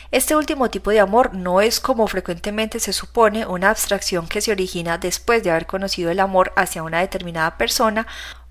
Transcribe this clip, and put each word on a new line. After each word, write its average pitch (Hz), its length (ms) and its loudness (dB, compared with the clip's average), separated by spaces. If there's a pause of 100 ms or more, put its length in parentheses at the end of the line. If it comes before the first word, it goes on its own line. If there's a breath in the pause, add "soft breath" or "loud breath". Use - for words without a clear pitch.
(120)
Este 262 240 2
último 285 340 0
tipo 196 220 -4
de 220 80 6
amor 214 340 4
no 180 260 0
es, 214 200 2
como 220 280 2
frecuentemente 196 720 -4
se 190 140 -4
supone, 220 540 2
una 180 240 2
abstracción 190 560 -2
que 208 140 -4
se 220 100 0
origina 175 460 -2
después 202 460 0
de 180 80 2
haber 165 140 2
conocido 190 460 -4
el 185 80 0
amor 190 360 2
hacia 175 280 0
una 160 160 -2
determinada 175 580 -2
persona 220 480 0 (460 loud breath)